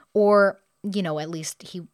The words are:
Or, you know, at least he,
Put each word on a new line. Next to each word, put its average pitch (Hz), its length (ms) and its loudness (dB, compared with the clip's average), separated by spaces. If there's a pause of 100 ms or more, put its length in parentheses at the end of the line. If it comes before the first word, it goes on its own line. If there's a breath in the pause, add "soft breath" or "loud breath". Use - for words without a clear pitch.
(140 loud breath)
Or, 202 480 4 (220)
you 202 180 -4
know, 156 180 -4
at 156 100 -8
least 160 340 -10
he, 175 180 -14 (120)